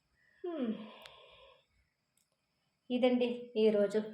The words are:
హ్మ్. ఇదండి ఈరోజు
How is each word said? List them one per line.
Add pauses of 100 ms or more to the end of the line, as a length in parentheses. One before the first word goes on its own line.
(440)
హ్మ్. (2250)
ఇదండి
ఈరోజు (120)